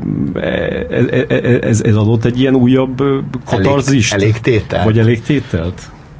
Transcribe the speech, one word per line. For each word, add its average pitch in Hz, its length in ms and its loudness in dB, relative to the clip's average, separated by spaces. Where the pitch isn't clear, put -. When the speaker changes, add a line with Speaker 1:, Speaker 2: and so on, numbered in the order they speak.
Speaker 1:
ez, 127 160 0
ez, 113 220 0
ez 110 120 2
adott 110 300 2
egy 123 160 0
ilyen 131 140 2
újabb, 131 460 2
ö, 139 40 0
Speaker 2:
Elég, 139 180 0
Speaker 1:
katarzist? 127 720 0
Speaker 2:
elégtételt? 104 720 0
Speaker 1:
Vagy 110 140 2
elégtételt? 110 840 0